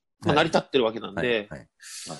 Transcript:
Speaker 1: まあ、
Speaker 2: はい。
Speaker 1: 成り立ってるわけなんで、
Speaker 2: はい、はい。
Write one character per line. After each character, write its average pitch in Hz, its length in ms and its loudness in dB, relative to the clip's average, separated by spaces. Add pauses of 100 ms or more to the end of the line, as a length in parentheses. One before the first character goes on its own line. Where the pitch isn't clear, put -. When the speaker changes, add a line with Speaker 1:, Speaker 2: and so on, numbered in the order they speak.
(200)
Speaker 1:
ま 160 120 2
あ、 - 20 6
Speaker 2:
は - 0 -
い。 - 20 6
Speaker 1:
成 156 80 6
り 165 60 0
立 175 80 4
っ - 120 -4
て 139 80 4
る 120 60 4
わ 113 80 2
け 117 80 -8
な 107 100 -10
ん - 40 -12
で、 110 360 0
Speaker 2:
は - 60 -12
い、 62 40 -14
は - 40 -20
い。 - 40 -20 (520)